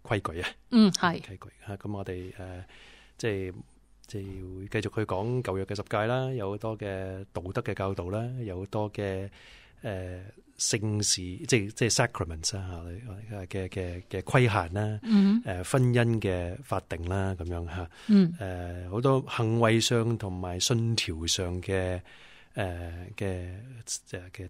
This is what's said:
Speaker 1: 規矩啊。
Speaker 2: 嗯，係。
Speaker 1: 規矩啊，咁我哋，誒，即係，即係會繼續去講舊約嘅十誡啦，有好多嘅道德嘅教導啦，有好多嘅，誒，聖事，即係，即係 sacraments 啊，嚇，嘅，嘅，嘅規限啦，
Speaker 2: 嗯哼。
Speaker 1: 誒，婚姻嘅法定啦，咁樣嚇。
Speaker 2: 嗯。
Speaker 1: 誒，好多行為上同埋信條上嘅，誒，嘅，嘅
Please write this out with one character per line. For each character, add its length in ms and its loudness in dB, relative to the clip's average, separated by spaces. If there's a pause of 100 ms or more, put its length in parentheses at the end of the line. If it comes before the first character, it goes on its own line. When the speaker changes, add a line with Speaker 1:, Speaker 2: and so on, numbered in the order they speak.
Speaker 1:
規 300 -2
矩 80 -4
啊。 80 -6 (220)
Speaker 2:
嗯， 200 8
係。 300 0
Speaker 1:
規 80 -16
矩 200 -14 (160)
啊， 120 -8
咁 140 -8
我 140 -6
哋， 280 -8
誒， 0 - (840)
即 100 -4
係， 260 -2 (540)
即 120 -8
係 380 -10 (140)
會 100 2
繼 80 -4
續 60 -8
去 100 0
講 380 0
舊 140 0
約 80 -2
嘅 100 -4
十 80 -2
誡 220 2
啦， 280 0
有 180 -2
好 60 -6
多 200 -6
嘅 560 -6
道 80 -4 (100)
德 120 -2
嘅 100 -4
教 220 -2
導 140 -4
啦， 140 0 (220)
有 140 -6
好 80 -6
多 260 -2
嘅， 340 -2 (560)
誒， 360 -6 (400)
聖 420 0
事， 140 2 (320)
即 0 -
係， 240 4
即 180 2
係 20 2
sacraments 680 0
啊， 260 -8 (460)
嚇， 40 -8 (100)
嘅， 240 -4
嘅， 380 -6
嘅 140 -4
規 220 4
限 320 2
啦， 260 0
Speaker 2:
嗯 420 6
哼。 200 -2
Speaker 1:
誒， 80 -6
婚 240 6
姻 260 4
嘅 400 0
法 260 -2
定 220 -4
啦， 300 2
咁 80 -6
樣 200 -4
嚇。 220 -8 (160)
Speaker 2:
嗯。 340 8
Speaker 1:
誒， 520 -6
好 100 0
多 240 6
行 340 2
為 220 8
上 380 4
同 120 -4
埋 300 -4
信 340 2
條 300 -2
上 380 0
嘅， 360 0 (560)
誒， 360 -4 (260)
嘅， 320 -4 (840)
嘅 180 -12